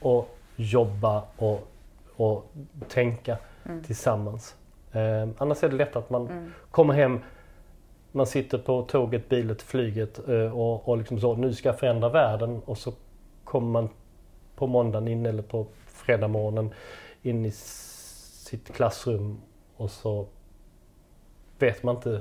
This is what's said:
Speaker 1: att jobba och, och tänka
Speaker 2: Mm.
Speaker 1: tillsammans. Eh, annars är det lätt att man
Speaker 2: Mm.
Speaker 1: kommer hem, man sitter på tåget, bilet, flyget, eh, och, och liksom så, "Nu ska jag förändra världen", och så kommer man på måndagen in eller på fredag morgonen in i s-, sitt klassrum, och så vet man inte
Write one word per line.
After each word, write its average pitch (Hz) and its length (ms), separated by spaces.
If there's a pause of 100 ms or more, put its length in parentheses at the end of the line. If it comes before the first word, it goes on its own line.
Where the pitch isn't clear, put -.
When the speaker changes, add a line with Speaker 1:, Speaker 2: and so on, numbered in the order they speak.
Speaker 1:
att 120 260 (280)
jobba 107 640 (140)
och, 107 320 (480)
och 107 300 (420)
tänka 120 480 (280)
Speaker 2:
Mm. 165 200
Speaker 1:
tillsammans. 110 720 (360)
Eh, 110 360 (100)
annars 147 260
är 156 40
det 135 80
lätt 143 200
att 117 140
man 123 160
Speaker 2:
Mm. 170 260 (180)
Speaker 1:
kommer 147 240
hem, 127 260 (920)
man 135 140
sitter 135 320
på 123 240
tåget, 123 460
bilet, 113 340
flyget, 110 680
eh, 113 300
och, 117 300
och 117 100
liksom 110 220
så, 120 140
"Nu 123 180
ska 131 160
jag 117 100
förändra 117 300
världen", 117 560
och 113 140
så 120 140 (520)
kommer 117 240
man 117 200 (680)
på 135 100
måndagen 117 420
in 117 180
eller 107 160
på 110 240 (200)
fredag 107 420
morgonen 107 460 (480)
in 117 220
i 110 40
s-, - 1000
sitt - 260
klassrum, 107 680 (360)
och 107 140
så 104 360 (1300)
vet 123 240
man 120 140
inte 120 140 (100)